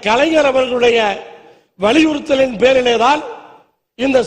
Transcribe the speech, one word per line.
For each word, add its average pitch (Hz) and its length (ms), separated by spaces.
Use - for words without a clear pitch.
கலைஞர் 285 460
அவர்களுடைய 247 460
வலியுறுத்தலின் 269 800
பேரிலே 247 340
தான் 277 260
இந்த 262 280